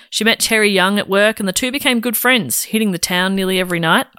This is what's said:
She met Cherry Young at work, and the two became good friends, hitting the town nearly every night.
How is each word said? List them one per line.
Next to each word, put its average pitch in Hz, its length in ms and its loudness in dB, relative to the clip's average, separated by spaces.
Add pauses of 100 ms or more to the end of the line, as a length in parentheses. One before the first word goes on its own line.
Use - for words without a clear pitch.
She - 160 -4
met 226 160 2
Cherry 214 300 2
Young 190 300 2
at - 80 -6
work, 208 320 2
and 196 80 -2
the 180 40 -2
two 247 200 -2
became 262 280 0
good 233 160 -2
friends, 233 460 0
hitting 220 300 0
the 170 60 -2
town 185 360 -2
nearly 190 240 0
every 180 220 -2
night. 175 260 2 (120)